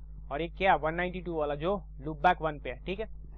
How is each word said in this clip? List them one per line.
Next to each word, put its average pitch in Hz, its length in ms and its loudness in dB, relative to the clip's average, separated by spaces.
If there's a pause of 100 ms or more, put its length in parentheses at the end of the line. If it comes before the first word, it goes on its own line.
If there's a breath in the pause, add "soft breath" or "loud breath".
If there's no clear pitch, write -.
(320)
और 147 100 -2
एक 170 140 -6
क्या, 185 200 8
वन 151 180 2
नाइंटी 180 280 -2
टू 170 120 -4
वाला, 147 220 0
जो 175 280 0 (180)
लूपबैक 151 400 4
वन 151 180 0
पे 135 100 -6
है, - 160 -8
ठीक 190 140 -4
है। 214 80 -6 (300)